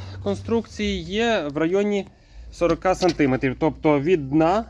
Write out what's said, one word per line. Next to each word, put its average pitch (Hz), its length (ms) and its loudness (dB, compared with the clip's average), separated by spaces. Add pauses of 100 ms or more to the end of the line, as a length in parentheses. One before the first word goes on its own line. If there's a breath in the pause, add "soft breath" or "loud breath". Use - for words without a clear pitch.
(220 loud breath)
конструкції 202 800 -4
є 202 460 -2
в 139 80 -8
районі 196 520 0 (440 loud breath)
сорока 170 420 0
сантиметрів, 139 640 2
тобто 151 420 2
від 147 300 0
дна 165 400 2